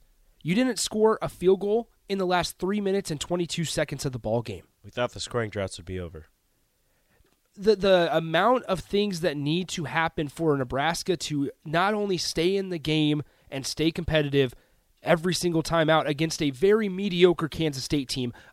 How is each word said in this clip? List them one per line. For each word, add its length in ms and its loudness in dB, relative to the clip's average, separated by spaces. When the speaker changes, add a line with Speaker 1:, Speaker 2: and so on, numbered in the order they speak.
Speaker 1:
You 140 0
didn't 240 2
score 420 2
a 60 -4
field 320 2
goal 300 -2
in 100 -4
the 80 -2
last 340 0
three 200 -2
minutes 320 0
and 80 -6
twenty-two 460 -2
seconds 400 -4
of 80 -4
the 60 -6
ball 220 0
game. 220 -10
Speaker 2:
We 80 -20
thought 220 -2
the 80 -14
scoring 300 -4
droughts 280 -6
would 80 -16
be 140 -8
over. 280 -12
Speaker 1:
The, 200 4
the 400 4
amount 480 2
of 160 -2
things 400 -2
that 160 0
need 340 -2
to 140 -6
happen 460 -2
for 260 2
Nebraska 640 -2
to 340 -2
not 280 2
only 240 -2
stay 380 0
in 140 -2
the 100 -6
game 420 2
and 180 -8
stay 240 0
competitive 640 0
every 300 2
single 300 0
time 260 2
out 180 4
against 340 -2
a 100 0
very 360 2
mediocre 600 4
Kansas 360 -2
State 240 -2
team, 240 -4